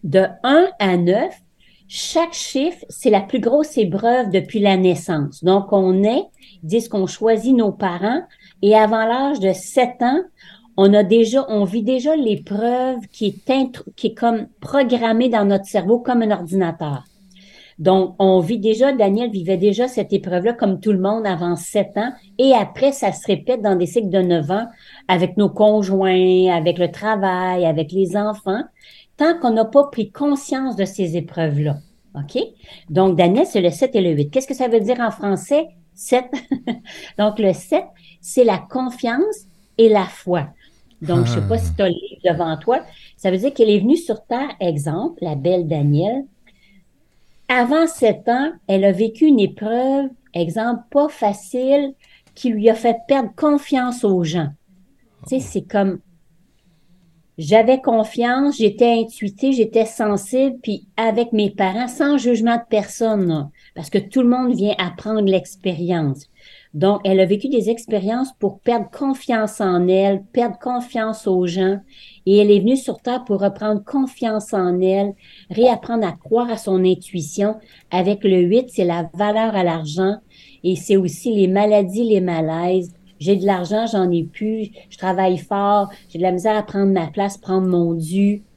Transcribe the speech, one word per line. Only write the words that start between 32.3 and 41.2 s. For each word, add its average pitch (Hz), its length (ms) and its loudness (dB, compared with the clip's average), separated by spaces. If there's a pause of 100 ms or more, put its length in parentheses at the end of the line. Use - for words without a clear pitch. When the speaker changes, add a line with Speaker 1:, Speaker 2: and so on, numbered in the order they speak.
Speaker 1:
Donc, 180 300 2
Daniel, 185 260 4
c'est 226 160 -2
le 175 100 4
sept 262 240 -2
et 214 60 4
le 175 120 2
huit. 147 180 0
Qu'est-ce 262 160 -2
que 277 80 -8
ça 254 140 -2
veut 226 120 2
dire 240 200 -2
en 226 100 0
français, 202 580 -2 (260)
sept ? 254 300 0 (500)
<laughs> - 440 -20
Donc, 208 200 0
le 196 140 4
sept, - 320 -2 (380)
c'est - 220 4
la 208 120 4
confiance 254 880 -4 (320)
et 226 140 8
la 202 160 4
foi. 175 420 -4 (540)
Donc, 165 240 2